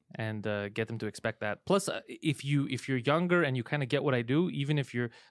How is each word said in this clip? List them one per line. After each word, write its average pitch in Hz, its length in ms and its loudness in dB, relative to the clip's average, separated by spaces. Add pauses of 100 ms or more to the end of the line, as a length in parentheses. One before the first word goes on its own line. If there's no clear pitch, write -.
(140)
And, 107 320 -4
uh, 101 220 -2
get 110 180 -2
them 117 120 -6
to 107 80 -4
expect - 340 -4
that. 104 260 -4
Plus, 190 220 4
uh, - 180 -4
if - 380 -4
you, 139 260 2
if 127 180 -4
you're 131 100 0
younger 170 440 4
and 135 140 2
you 117 80 -2
kinda 147 220 -2
get 139 180 0
what 139 100 4
I 120 80 2
do, 147 280 2
even 143 280 0
if - 160 -2
you're, 120 160 -2 (200)